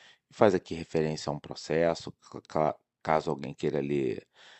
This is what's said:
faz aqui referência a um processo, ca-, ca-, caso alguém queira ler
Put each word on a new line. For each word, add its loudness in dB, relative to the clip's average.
faz 6
aqui -2
referência -2
a -2
um -6
processo, -2
ca-, -14
ca-, 0
caso 2
alguém -4
queira -2
ler -2